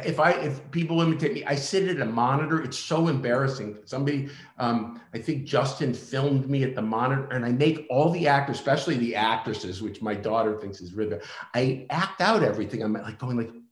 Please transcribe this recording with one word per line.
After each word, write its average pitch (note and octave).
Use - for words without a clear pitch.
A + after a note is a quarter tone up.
if D#3
I, E3+
if F3
people E3
imitate D#3+
me, D3
I C#3+
sit F#3+
at E3
a B2
monitor. C3+
It's -
so E3
embarrassing. B2
Somebody, C#3
um, A#2
I A#2
think C#3
Justin C3+
filmed C3+
me C3+
at A2+
the G#2+
monitor, B2
and B2
I A#2+
make D3+
all D3
the E3+
actors, C#3+
especially D3
the A#2
actresses, G#2
which G#2
my G#2+
daughter G#2+
thinks G2
is F2+
ridiculous, G#2+
I C3
act F3
out G3+
everything. G#2+
I'm, G#2+
like, -
going B2+
like A2+